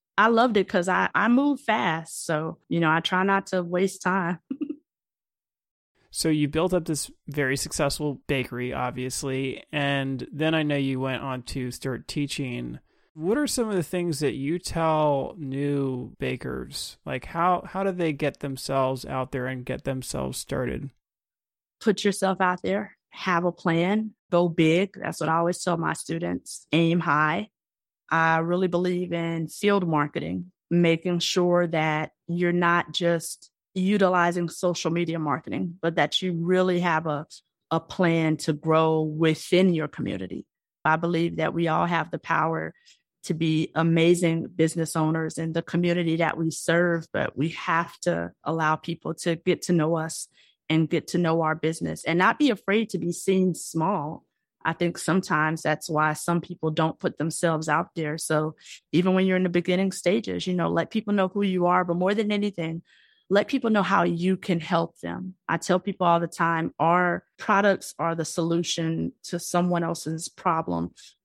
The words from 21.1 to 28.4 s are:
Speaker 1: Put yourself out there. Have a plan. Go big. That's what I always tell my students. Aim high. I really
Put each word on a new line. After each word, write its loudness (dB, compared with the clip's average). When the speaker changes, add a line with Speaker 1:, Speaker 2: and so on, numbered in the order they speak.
Speaker 1:
Put 2
yourself 0
out 0
there. -2
Have 0
a 2
plan. 0
Go 4
big. 2
That's -6
what -2
I 2
always 0
tell 0
my -2
students. -8
Aim 4
high. 0
I 4
really 0